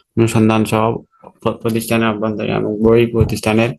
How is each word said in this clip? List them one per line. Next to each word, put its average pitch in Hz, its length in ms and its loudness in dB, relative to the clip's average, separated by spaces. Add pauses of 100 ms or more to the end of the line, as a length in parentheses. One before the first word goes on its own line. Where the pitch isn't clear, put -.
(180)
অনুসন্ধান 110 460 2
সহ 113 320 0 (320)
প্র-, - 340 -6
প্রতিষ্ঠানের 113 460 -2
অভ্যন্তরীণ 107 480 -4
এবং 107 260 -4
বহিঃ 117 280 4
প্রতিষ্ঠানের 110 680 0